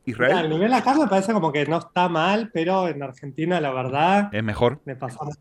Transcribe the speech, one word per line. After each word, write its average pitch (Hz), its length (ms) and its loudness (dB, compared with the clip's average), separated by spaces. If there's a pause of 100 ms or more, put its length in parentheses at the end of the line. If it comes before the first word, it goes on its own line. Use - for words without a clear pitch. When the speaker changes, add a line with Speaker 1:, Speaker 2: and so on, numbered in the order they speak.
Speaker 1:
Israel 123 300 2
Speaker 2:
Mira, 175 100 0
el 156 60 -2
nivel 190 240 2
acá 247 200 2
me 302 120 4
parece 196 260 2
como 160 200 0
que 147 120 0
no 156 140 0
está 180 300 -2
mal, 190 440 0
pero 180 340 0
en 143 160 -6
Argentina, 151 600 -4
la 139 100 -2
verdad, 151 600 2
Speaker 1:
¿Es 110 120 -2
mejor? 120 400 0
Speaker 2:
le 135 120 -8
pasamos 147 440 -10